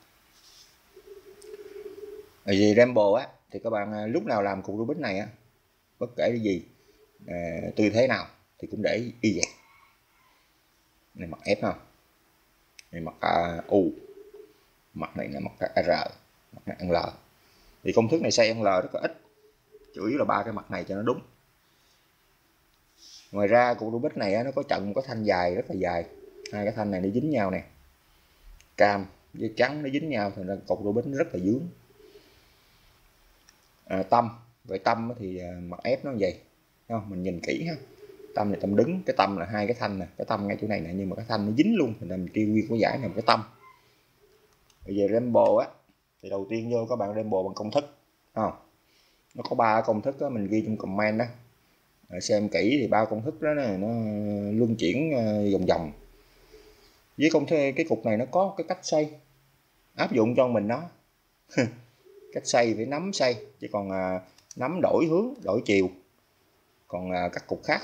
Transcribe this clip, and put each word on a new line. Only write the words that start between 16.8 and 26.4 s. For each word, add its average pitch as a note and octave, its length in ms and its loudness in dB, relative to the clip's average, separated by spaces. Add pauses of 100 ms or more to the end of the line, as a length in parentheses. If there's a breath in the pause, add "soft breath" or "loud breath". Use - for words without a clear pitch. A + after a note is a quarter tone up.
L. F2 140 2 (880 soft breath)
Thì F#2 80 0
công A#2 180 4
thức E3 120 2
này A2+ 100 0
xây A2+ 220 4
L A2+ 100 -2
rất F#2 320 2
là - 60 -4
ít, - 200 -6 (720)
chủ F#2 120 -8
yếu B2+ 120 0
là A2+ 80 2
ba G#2 180 2
cái A2 100 -6
mặt F#2+ 180 -10
này F#2 120 -6
cho F#2+ 120 -6
nó G2+ 60 -4
đúng. C3 200 -2 (2000 loud breath)
Ngoài G2+ 160 2
ra A#2+ 260 6
cục A2+ 180 -4
Rubik C3 260 -4
này G2+ 160 0
á, A2+ 100 0
nó C3+ 80 -4
có C#3 120 -2
trận F#2+ 240 -2
một G2+ 80 -4
cái C3 120 0
thanh A2+ 160 -6
dài F2+ 320 2
rất G#2+ 140 -2
là A2 60 -6
dài, F2 300 -2 (480)